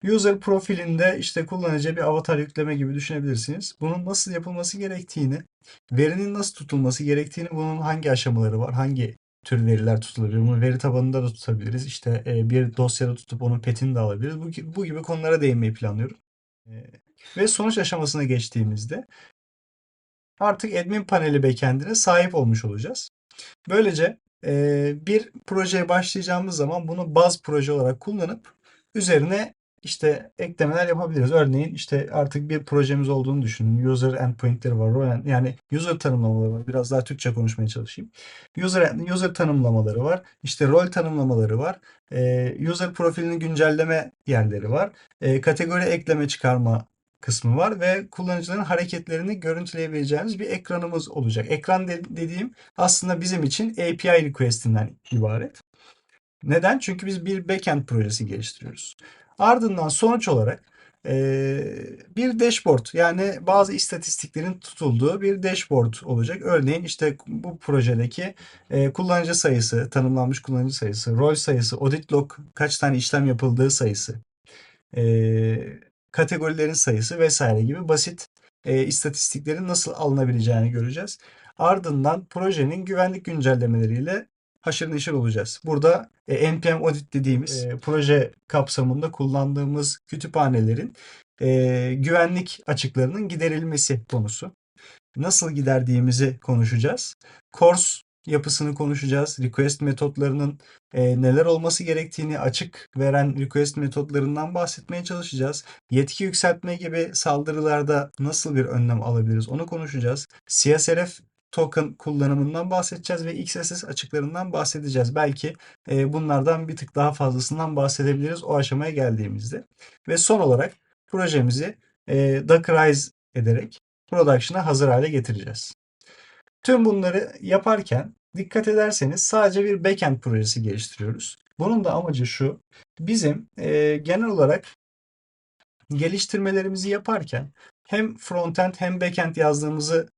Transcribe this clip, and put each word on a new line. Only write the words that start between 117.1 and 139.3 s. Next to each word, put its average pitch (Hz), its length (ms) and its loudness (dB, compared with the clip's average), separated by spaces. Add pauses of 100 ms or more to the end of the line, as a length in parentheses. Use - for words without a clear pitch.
fazlasından 147 640 -2
bahsedebiliriz 139 680 0
o 147 120 -2
aşamaya 143 360 0
geldiğimizde. 113 720 -4 (420)
Ve 165 100 0
son 220 220 4
olarak 143 340 4 (340)
projemizi, 156 720 0 (320)
e, 139 380 2
Dockerize 156 640 4 (240)
ederek 117 440 0 (300)
production'a 165 560 4
hazır 143 220 4
hale 131 220 4
getireceğiz. 113 640 -4 (920)
Tüm 247 220 6
bunları 196 460 2 (100)
yaparken 190 760 0 (220)
dikkat 220 300 -2
ederseniz 208 540 2
sadece 202 420 4
bir 202 200 0
backend 175 360 2
projesi 110 440 -2
geliştiriyoruz. 107 760 -6 (220)
Bunun 208 240 0
da 160 100 0
amacı 151 320 -2
şu, 135 340 -4 (400)
bizim, 175 480 -2 (100)
e, 151 400 2
genel 180 300 0
olarak 156 380 4 (1200)
geliştirmelerimizi 190 1000 -2
yaparken 202 640 -4 (360)
hem 202 300 -2
frontend 180 600 -2
hem 180 240 -2
backend 175 340 -2